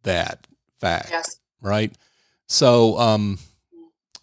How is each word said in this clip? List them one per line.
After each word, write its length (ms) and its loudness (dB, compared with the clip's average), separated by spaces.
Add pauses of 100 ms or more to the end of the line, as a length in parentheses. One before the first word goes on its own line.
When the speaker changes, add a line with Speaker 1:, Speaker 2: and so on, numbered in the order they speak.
Speaker 1:
that 420 -4 (340)
fact, 300 -4
Speaker 2:
Yes. 300 -10 (200)
Speaker 1:
right? 320 -2 (540)
So, 520 4
um, 400 0 (840)